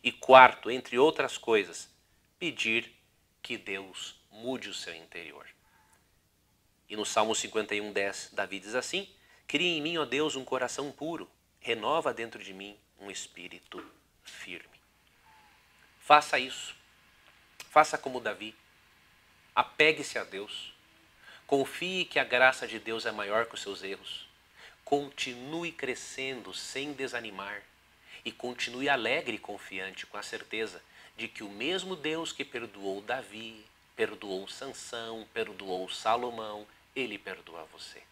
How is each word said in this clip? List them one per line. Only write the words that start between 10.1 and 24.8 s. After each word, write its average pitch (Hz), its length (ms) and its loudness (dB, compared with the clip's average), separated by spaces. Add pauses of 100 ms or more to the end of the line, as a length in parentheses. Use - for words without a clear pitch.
um 131 80 -6
coração 131 480 -2
puro, 151 400 -8 (300)
renova 123 520 0
dentro 110 300 -8
de 95 100 -12
mim 101 240 -12 (220)
um 98 100 -12
espírito 90 800 -12 (360)
firme." - 520 -14 (1200)
Faça 151 360 6
isso. - 380 -4 (920)
Faça 151 280 8
como 127 220 -4
Davi. 107 340 -6 (1000)
Apegue-se 151 640 4
a 95 60 -4
Deus. - 480 -10 (720)
Confie 170 560 2
que - 160 2
a 131 60 4
graça 127 420 6
de 110 100 -8
Deus 113 280 -4
é 113 80 0
maior 107 320 2
que - 100 -14
os - 60 -10
seus 98 220 -8
erros. - 440 -10 (560)